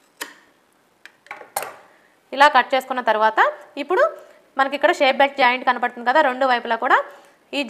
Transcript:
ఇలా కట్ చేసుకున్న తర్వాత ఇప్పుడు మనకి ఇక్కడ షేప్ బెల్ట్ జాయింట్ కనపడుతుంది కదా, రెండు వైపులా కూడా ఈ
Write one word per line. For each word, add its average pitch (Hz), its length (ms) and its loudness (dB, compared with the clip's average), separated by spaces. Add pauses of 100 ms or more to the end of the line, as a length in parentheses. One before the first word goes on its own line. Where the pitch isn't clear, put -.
(2250)
ఇలా 285 200 6
కట్ 247 180 2
చేసుకున్న 262 360 -4
తర్వాత 220 300 0 (440)
ఇప్పుడు 392 200 0 (560)
మనకి 269 200 -2
ఇక్కడ 311 220 4
షేప్ 262 200 2
బెల్ట్ 277 200 0
జాయింట్ 254 280 0
కనపడుతుంది 240 420 -4
కదా, 311 180 4
రెండు 262 240 -2
వైపులా 233 320 -2
కూడా 392 140 2 (540)
ఈ 285 160 -4